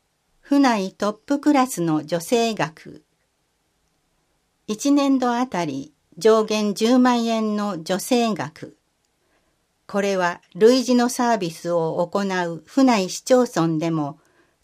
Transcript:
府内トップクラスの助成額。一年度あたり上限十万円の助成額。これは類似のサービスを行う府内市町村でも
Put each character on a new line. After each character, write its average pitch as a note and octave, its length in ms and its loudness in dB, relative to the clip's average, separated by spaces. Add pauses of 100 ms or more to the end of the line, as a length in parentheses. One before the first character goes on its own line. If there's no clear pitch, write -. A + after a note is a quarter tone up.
(400)
府 C#4+ 200 2
内 G#3+ 320 0
ト G#3 180 -4
ッ - 40 -4
プ C#4+ 260 -4
ク D4 120 2
ラ C4 140 4
ス F3+ 140 -8
の D#3 220 0
助 E3 180 -4
成 A#3 340 0
額。 - 480 -8 (1700)
一 G#3+ 240 -2
年 C#4 260 2
度 B3 140 -2
あ B3 140 -2
た F3+ 180 -4
り C3+ 280 -8 (240)
上 A3 280 4
限 G#3+ 300 -2
十 A#3 240 2
万 B3 260 2
円 A3 320 -2
の G#3 220 -6
助 F3+ 200 -4
成 A#3 360 0
額。 - 420 -12 (1120)
こ G3+ 120 -4
れ G3 160 -2
は F3 260 -2 (120)
類 A#3+ 280 6
似 B3 140 0
の A#3+ 120 2
サ B3 220 -2
ー A3+ 80 2
ビ F3 120 -6
ス E3+ 220 -8
を E3 340 -2
行 G3+ 160 -4
う F3+ 440 -4
府 C4+ 180 2
内 G#3 240 4
市 - 140 -12
町 B3+ 200 4
村 E3 360 0
で E3 120 -2
も D3+ 280 -4 (460)